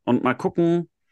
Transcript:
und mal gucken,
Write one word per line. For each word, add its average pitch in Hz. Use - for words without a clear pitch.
und 123
mal 123
gucken, 170